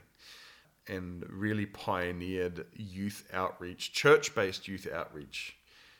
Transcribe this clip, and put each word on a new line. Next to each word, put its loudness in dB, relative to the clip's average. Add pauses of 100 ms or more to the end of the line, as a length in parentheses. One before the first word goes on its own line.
(880)
and -6
really 0
pioneered 0 (100)
youth -6
outreach, -2
church-based 6
youth -6
outreach, -6 (460)